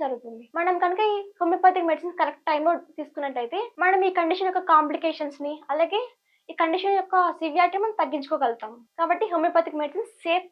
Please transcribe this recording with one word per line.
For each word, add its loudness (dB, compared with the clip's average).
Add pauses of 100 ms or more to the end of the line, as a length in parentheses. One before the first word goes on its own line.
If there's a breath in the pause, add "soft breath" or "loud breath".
జరుగుతుంది. -8 (100)
మనం 0
కనుక 0 (140)
ఈ -2 (240)
హోమియోపతిక్ 4
మెడిసిన్స్ -4
కరెక్ట్ -2
టైమ్ 0
లో 4 (240)
తీసుకున్నట్టయితే -6 (240)
మనం 4
ఈ 2
కండిషన్ 0
యొక్క -2 (100)
కాంప్లికేషన్స్ 0
ని, -6 (160)
అలాగే 0 (480)
ఈ -12
కండిషన్ 2
యొక్క -2 (240)
సివియారిటీ 2
మనం -2
తగ్గించుకోగలుగుతాం. -2 (260)
కాబట్టి 0
హోమియోపతిక్ 0
మెడిసిన్స్ -6 (140)
safe, 0